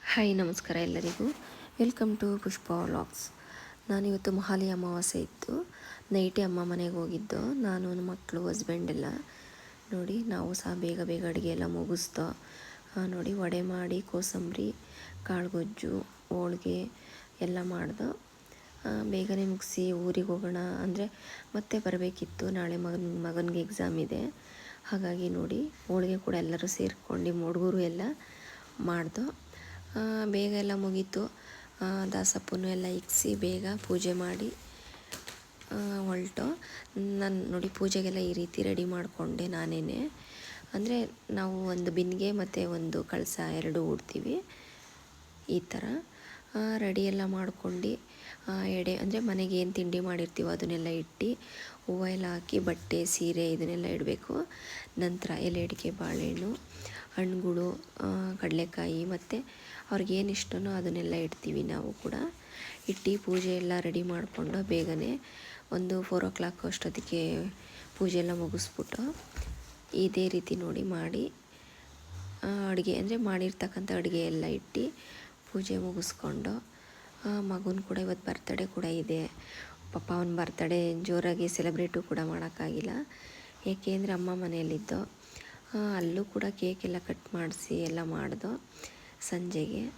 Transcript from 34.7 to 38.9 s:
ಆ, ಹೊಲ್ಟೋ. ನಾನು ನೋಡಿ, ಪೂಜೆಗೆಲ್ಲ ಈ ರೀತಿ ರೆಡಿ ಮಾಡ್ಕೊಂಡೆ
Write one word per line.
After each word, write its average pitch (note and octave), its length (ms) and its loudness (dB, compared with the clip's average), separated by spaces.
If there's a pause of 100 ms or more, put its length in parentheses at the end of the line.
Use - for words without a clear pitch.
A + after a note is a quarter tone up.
ಆ, G3+ 260 -2
ಹೊಲ್ಟೋ. F#3+ 600 0 (380)
ನಾನು G3 540 2
ನೋಡಿ, F3+ 180 2
ಪೂಜೆಗೆಲ್ಲ F#3+ 500 2
ಈ F3+ 140 2
ರೀತಿ F3 300 0
ರೆಡಿ F#3+ 220 4
ಮಾಡ್ಕೊಂಡೆ F3 640 -2